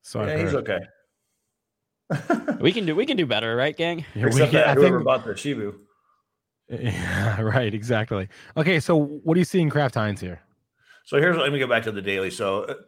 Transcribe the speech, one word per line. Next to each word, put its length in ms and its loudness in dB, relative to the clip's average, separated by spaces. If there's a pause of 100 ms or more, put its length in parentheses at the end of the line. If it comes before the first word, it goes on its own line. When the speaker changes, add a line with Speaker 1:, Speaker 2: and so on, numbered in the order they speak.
Speaker 1:
So 180 -10
I've 80 -2
Speaker 2:
Yeah, 160 -2
he's 80 -2
Speaker 1:
heard. 180 -2
Speaker 2:
okay. 160 -2 (1700)
<laughs> 20 -10
Speaker 3:
We 140 2
can 120 -4
do, 100 -2
we 100 0
can 120 -2
do 80 0
better, 300 -2
right, 200 -2
gang? 380 -4
Speaker 1:
Yeah, 100 -4
we 40 4
Speaker 2:
Except 240 4
Speaker 1:
can, 80 6
Speaker 2:
that 100 6
Speaker 1:
I 40 4
Speaker 2:
whoever 240 6
Speaker 1:
think 80 -2
Speaker 2:
bought 180 2
the 100 -6
Shibu. 460 -6
Speaker 1:
<laughs> 60 -20 (800)
Yeah, 720 -4
right, 320 0
exactly. 540 -2 (300)
Okay, 220 2
so 180 2
what 380 0
do 40 4
you 60 4
see 160 0
in 80 2
Kraft 260 0
Heinz 240 -2
here? 220 -10 (640)
Speaker 2:
So 140 -2
here's, 200 4
let 140 0
me 80 0
go 80 0
back 160 2
to 80 -4
the 100 -6
daily. 300 -2
So, 320 -2
uh, 100 -2 (140)